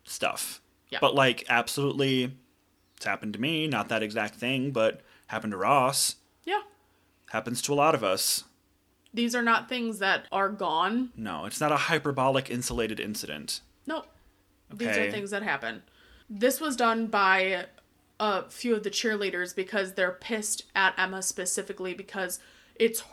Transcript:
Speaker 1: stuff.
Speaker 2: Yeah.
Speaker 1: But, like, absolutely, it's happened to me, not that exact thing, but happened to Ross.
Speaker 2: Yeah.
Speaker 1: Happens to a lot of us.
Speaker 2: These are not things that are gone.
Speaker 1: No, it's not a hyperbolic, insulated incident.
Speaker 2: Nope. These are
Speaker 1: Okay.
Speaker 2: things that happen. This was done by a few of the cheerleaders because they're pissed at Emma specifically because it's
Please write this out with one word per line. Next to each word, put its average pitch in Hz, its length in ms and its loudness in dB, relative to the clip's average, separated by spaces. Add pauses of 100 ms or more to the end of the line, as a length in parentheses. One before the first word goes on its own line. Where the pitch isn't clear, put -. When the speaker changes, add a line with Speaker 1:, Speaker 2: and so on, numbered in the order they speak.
Speaker 1:
stuff. - 560 -4 (300)
Speaker 2:
Yeah. - 100 -6
Speaker 1:
But, 139 140 4
like, 131 340 4
absolutely, 131 880 0 (600)
it's - 100 -12
happened 104 260 -2
to 101 80 -6
me, 156 260 0
not 110 220 -2
that 110 140 0
exact 107 320 -2
thing, 131 360 -2
but 110 300 2 (280)
happened 110 240 -4
to 98 40 -4
Ross. 131 600 4 (280)
Speaker 2:
Yeah. 392 160 -2 (680)
Speaker 1:
Happens 117 320 -4
to 143 100 -2
a - 20 2
lot 147 200 6
of 113 100 -2
us. - 400 0 (680)
Speaker 2:
These 233 200 0
are 240 80 0
not 226 280 2
things 233 300 -4
that 190 300 0
are 196 200 2
gone. 202 680 0
Speaker 1:
No, 92 300 -6
it's - 140 -6
not 151 120 4
a 147 40 4
hyperbolic, 135 760 2
insulated 117 500 -2
incident. 82 640 -8 (240)
Speaker 2:
Nope. 311 200 -8 (640)
These 220 180 -6
are - 40 0
Speaker 1:
Okay. - 180 2
Speaker 2:
things 202 200 -8
that 202 120 -4
happen. 135 400 -4 (460)
This 240 320 0
was 294 160 -2
done 226 300 2
by 190 580 4 (560)
a 202 300 0
few 240 240 0
of 208 80 0
the 202 80 -6
cheerleaders 196 680 -2
because 190 380 -2
they're 185 180 2
pissed - 520 -4 (120)
at 190 220 6
Emma 190 240 -2
specifically 185 720 -4
because 185 440 -6 (360)
it's 226 260 2 (120)